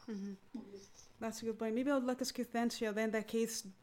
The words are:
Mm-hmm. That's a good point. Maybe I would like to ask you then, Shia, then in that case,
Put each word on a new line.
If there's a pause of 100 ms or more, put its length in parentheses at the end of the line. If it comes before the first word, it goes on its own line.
Mm-hmm. (840)
That's
a
good
point.
Maybe
I
would
like
to
ask
you
then,
Shia,
then
in
that
case, (160)